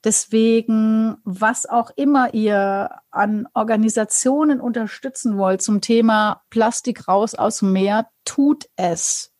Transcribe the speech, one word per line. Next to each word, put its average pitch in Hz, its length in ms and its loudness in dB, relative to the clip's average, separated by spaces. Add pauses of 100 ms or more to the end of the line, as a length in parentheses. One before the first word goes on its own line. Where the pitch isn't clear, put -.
Deswegen, 220 1160 0
was 214 420 -4
auch 233 300 -2
immer 277 400 2
ihr 202 560 0 (220)
an 208 420 -2
Organisationen 226 1040 0
unterstützen 233 760 -6
wollt 190 240 0
zum 208 180 0
Thema 226 720 2
Plastik 233 560 -2
raus 202 300 0
aus - 240 -2
dem 196 100 2
Meer, 202 400 0 (140)
tut 294 500 0
es - 640 -4